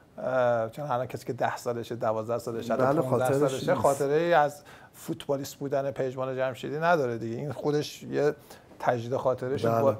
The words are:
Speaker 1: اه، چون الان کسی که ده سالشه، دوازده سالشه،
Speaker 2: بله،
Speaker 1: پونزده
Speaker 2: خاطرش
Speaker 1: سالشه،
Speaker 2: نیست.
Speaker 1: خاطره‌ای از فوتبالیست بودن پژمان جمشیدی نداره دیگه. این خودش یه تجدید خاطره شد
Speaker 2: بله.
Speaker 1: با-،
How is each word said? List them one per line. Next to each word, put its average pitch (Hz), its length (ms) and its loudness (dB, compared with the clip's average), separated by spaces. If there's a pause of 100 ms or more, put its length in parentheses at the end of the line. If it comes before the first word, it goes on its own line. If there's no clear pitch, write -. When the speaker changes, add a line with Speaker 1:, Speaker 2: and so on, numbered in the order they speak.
(180)
Speaker 1:
اه، 120 520 2
چون 143 140 -10
الان 127 220 -2
کسی - 200 -10
که 135 60 -4
ده 131 240 -2
سالشه، 120 380 -6
دوازده 113 440 -2
سالشه، 117 380 -4
Speaker 2:
بله، 135 240 4
Speaker 1:
پونزده 131 80 -2
Speaker 2:
خاطرش 127 300 4
Speaker 1:
سالشه، 143 340 2
Speaker 2:
نیست. 123 100 2
Speaker 1:
خاطره‌ای 147 500 4
از 147 300 4 (300)
فوتبالیست 139 640 -6
بودن 139 360 -2
پژمان 131 460 -4
جمشیدی 131 400 -4
نداره 151 420 2
دیگه. 113 180 -4
این 143 160 -6
خودش 147 500 -2
یه 143 320 0 (440)
تجدید 123 380 -2
خاطره 127 400 -2
شد 113 120 0
Speaker 2:
بله. 113 140 4
Speaker 1:
با-، - 180 4